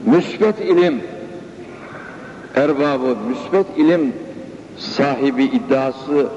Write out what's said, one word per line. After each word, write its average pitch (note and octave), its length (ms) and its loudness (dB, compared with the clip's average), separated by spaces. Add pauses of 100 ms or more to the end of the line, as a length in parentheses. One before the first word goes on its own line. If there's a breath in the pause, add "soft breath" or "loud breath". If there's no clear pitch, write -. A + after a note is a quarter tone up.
Müsbet F#3 540 2
ilim F3 400 4 (1500)
erbabı, C#3 640 2 (120)
müsbet F#3 380 0 (100)
ilim D#3 360 4 (680)
sahibi C3+ 680 0
iddiası C3+ 920 0